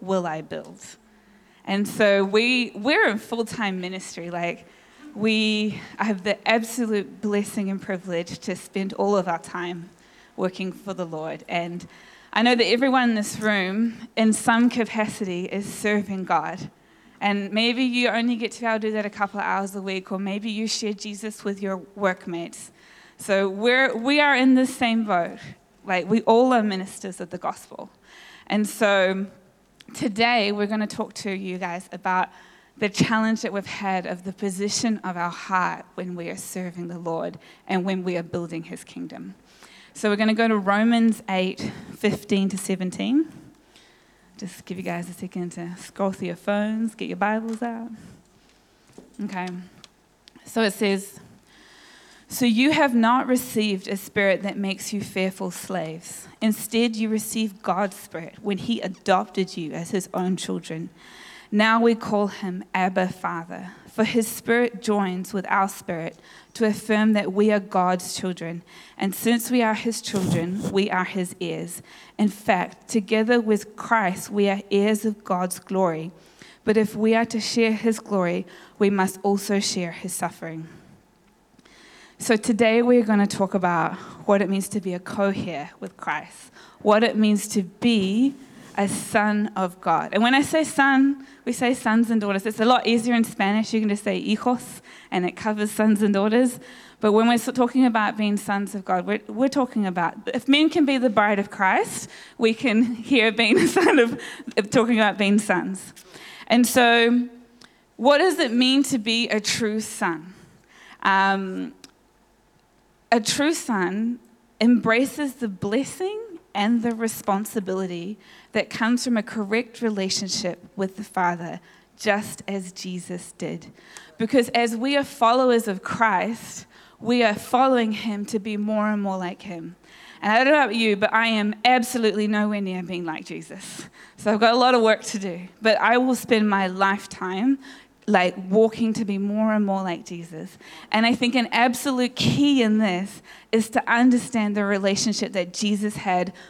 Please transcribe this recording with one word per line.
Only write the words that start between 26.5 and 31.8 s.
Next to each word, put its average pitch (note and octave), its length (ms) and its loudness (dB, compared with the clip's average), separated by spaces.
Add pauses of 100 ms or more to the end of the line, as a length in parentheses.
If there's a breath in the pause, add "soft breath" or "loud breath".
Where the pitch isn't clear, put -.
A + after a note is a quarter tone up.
are A#3 100 4
ministers F#3+ 600 -6
of F3 80 -12
the F3+ 80 -10
gospel. - 500 -10 (600 loud breath)
And G#3 200 0
so G3 560 2 (720)
today A3+ 580 2
we're G#3 140 -2
gonna G#3+ 200 -2
talk - 280 -8
to - 160 -8
you F#3 260 -6
guys F3+ 340 -8